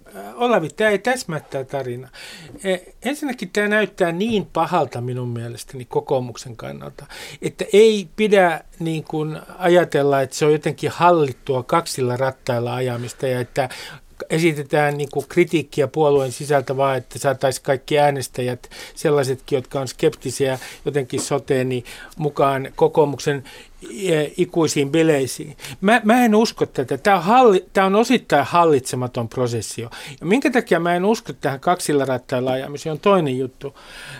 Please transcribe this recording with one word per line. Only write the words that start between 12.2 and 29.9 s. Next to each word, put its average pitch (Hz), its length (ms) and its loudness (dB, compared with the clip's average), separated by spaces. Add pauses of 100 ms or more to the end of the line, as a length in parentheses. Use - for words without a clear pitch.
ajamista 123 520 -6
ja 127 120 -2
että 123 300 -4 (600)
esitetään 147 680 0
niin 143 160 -4
kuin 139 160 -4
kritiikkiä 165 580 0
puolueen 143 440 2
sisältä 139 460 0
vaan, 135 200 2
että 127 220 -10
saataisiin 135 440 -2
kaikki 143 360 0
äänestäjät, 131 720 -2 (260)
sellaisetkin, 143 600 0
jotka 131 240 -4
on 135 80 -4
skeptisiä 131 720 -2 (260)
jotenkin 135 360 -2
soteen, 131 480 0
niin 123 140 -4 (340)
mukaan 139 580 0
kokoomuksen, 147 680 2 (600)
e, 160 200 2 (140)
ikuisiin 156 540 0
bileisiin. 156 640 0 (240)
Mä, 233 220 4
mä 240 220 4
en 214 100 4
usko 220 300 2
tätä. 139 320 -4
Tää 202 180 4
on 170 80 0
halli-, 214 500 6
tää 190 120 4
on 190 100 2
osittain 208 500 2
hallitsematon 127 840 2
prosessio. 117 600 -4 (300)